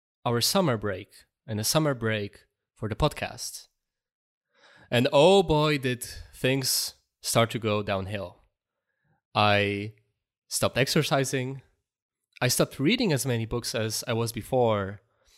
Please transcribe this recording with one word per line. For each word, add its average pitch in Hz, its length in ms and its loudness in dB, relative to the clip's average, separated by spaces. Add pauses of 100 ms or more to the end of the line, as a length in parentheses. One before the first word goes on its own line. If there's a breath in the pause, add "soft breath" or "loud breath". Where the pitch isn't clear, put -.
(260)
our 120 140 0
summer 143 380 2
break 101 320 -6 (360)
and 107 140 -6
a 107 60 -2
summer 156 280 2
break 110 520 -4 (300)
for 113 120 -6
the 104 80 -6
podcast. - 720 -4 (1200 soft breath)
And 123 220 4
oh 185 320 8
boy, 151 360 2
did 123 280 -4 (260)
things - 600 -2 (280)
start 113 300 2
to 113 80 -6
go 104 240 -2
downhill. 98 540 -6 (1000)
I 104 600 2 (520)
stopped - 300 -2
exercising. 135 840 0 (800)
I 127 60 2
stopped - 320 0
reading 208 320 2
as 135 140 0
many 117 200 -2
books 117 300 -4
as 110 320 -2
I 123 60 -2
was 113 180 -2
before. 104 680 0 (360 soft breath)